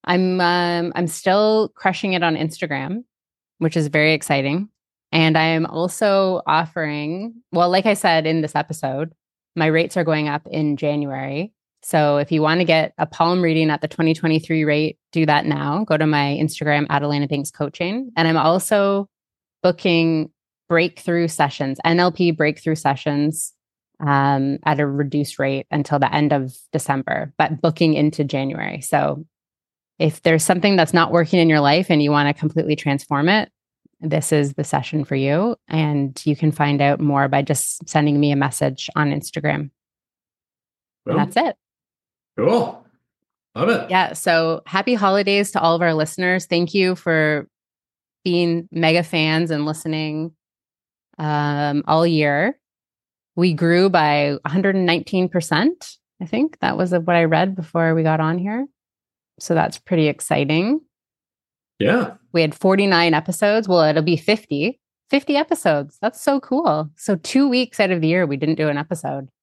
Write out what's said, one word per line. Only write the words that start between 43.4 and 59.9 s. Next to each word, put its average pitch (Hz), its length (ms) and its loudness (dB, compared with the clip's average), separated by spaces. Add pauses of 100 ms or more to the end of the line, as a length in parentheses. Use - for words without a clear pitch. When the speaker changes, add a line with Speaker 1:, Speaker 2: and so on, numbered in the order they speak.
Speaker 2:
Love 151 140 0
it. 220 220 0
Speaker 1:
Yeah. 185 240 0
So 165 520 0
happy 202 280 -2
holidays 202 580 0
to - 80 -4
all 165 160 2
of 170 60 -2
our 170 120 2
listeners. 180 520 -2
Thank 170 280 -2
you 185 220 2
for 156 540 0 (720)
being 170 480 0
mega 165 320 2
fans 160 480 0
and 147 140 -2
listening, 156 680 -6 (840)
um, 147 680 -2
all 160 220 2
year. 156 500 0 (840)
We 180 140 4
grew 175 360 4
by 147 540 2
a - 60 -6
hundred 190 260 0
and 190 100 0
nineteen 180 440 0
percent. 180 680 -2 (240)
I 180 40 -8
think 254 340 -4
that - 180 -2
was 180 140 -2
what 175 240 0
I 170 80 4
read 165 320 2
before 165 400 -2
we 165 80 2
got 156 160 2
on 160 180 0
here. 214 300 -4 (720)
So - 160 -4
that's - 240 0
pretty 160 280 0